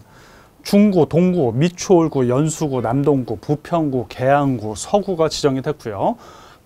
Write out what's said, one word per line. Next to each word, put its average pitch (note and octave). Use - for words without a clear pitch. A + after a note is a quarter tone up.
중구, G3+
동구, F3
미추홀구, D#3
연수구, C#3+
남동구, B2
부평구, D3
계양구, B2+
서구가 F3+
지정이 C3+
됐고요. C#3+